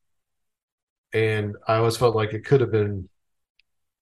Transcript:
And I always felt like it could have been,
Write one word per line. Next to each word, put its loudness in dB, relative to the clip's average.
And -2
I 2
always 0
felt 2
like -2
it -10
could 4
have 0
been, -2